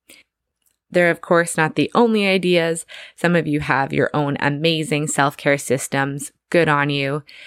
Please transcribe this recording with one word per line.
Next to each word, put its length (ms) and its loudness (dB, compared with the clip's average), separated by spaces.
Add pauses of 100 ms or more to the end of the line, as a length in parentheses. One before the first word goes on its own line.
(920)
They're, 200 2
of 100 -4
course, 360 0
not 180 0
the 200 0
only 320 2
ideas. 600 0 (300)
Some 180 0
of 120 0
you 140 -2
have 320 -2
your 220 0
own 260 -2
amazing 680 -2
self-care 500 0
systems. 760 -4 (180)
Good 180 4
on 220 0
you. 320 -4 (240)